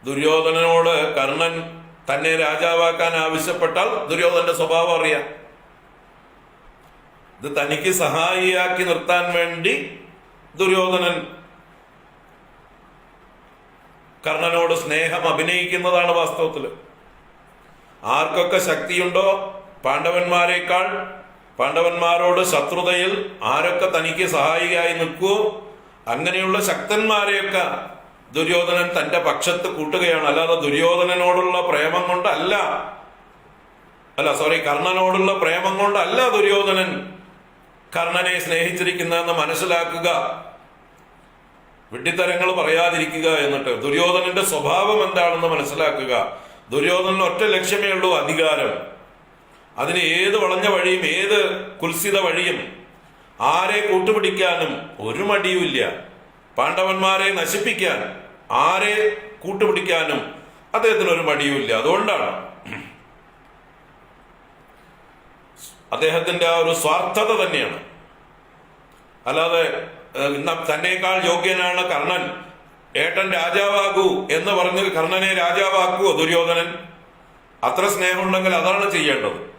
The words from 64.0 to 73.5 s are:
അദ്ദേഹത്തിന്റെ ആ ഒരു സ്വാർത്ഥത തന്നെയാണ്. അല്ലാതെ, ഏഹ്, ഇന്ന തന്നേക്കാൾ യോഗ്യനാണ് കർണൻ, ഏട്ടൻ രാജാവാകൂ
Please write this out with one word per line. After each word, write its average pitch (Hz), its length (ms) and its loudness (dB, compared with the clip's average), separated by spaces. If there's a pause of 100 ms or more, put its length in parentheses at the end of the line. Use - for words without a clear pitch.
അദ്ദേഹത്തിന്റെ 165 560 0
ആ 170 100 2
ഒരു 165 160 2
സ്വാർത്ഥത 185 720 0
തന്നെയാണ്. 143 380 -4 (1400)
അല്ലാതെ, 160 640 0 (280)
ഏഹ്, 139 180 -2
ഇന്ന 156 400 -4
തന്നേക്കാൾ 185 520 -2
യോഗ്യനാണ് 180 640 0
കർണൻ, 151 580 -4 (520)
ഏട്ടൻ 185 360 0
രാജാവാകൂ 190 1000 2